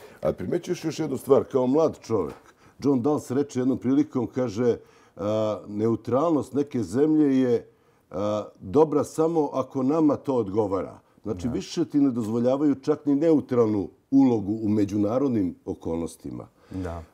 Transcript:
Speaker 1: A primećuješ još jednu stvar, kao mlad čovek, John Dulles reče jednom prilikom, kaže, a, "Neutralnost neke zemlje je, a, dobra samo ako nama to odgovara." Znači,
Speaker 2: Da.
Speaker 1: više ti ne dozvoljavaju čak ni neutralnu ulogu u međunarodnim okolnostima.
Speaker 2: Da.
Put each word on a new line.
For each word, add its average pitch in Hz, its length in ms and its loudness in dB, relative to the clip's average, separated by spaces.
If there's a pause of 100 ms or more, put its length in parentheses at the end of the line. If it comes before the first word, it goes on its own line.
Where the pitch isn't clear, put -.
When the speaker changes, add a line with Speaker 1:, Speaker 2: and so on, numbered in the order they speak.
(220)
Speaker 1:
A - 120 0
primećuješ 165 520 -4
još 156 140 -6
jednu 151 180 -4
stvar, 127 260 4
kao 127 240 0
mlad 143 340 2
čovek, 90 340 -4 (440)
John 131 220 2
Dulles 139 300 -2
reče 139 280 -2
jednom 127 180 0
prilikom, 131 500 0
kaže, 120 500 0 (380)
a, 107 520 -2
"Neutralnost 113 880 0
neke 135 300 -2
zemlje 139 580 2
je, 120 260 2 (440)
a, 104 340 -4 (140)
dobra 143 440 2
samo 160 500 0
ako 131 300 -4
nama 147 320 2
to 135 200 -4
odgovara." 95 640 -2 (240)
Znači, 101 240 -6
Speaker 2:
Da. 117 60 -4
Speaker 1:
više 175 320 -4
ti 147 140 0
ne 139 120 4
dozvoljavaju 120 640 0
čak 151 300 -4
ni 143 100 2
neutralnu 120 760 2 (220)
ulogu 113 520 4
u 107 60 0
međunarodnim 104 880 0 (100)
okolnostima. 82 800 -8 (220)
Speaker 2:
Da. 87 340 -8 (100)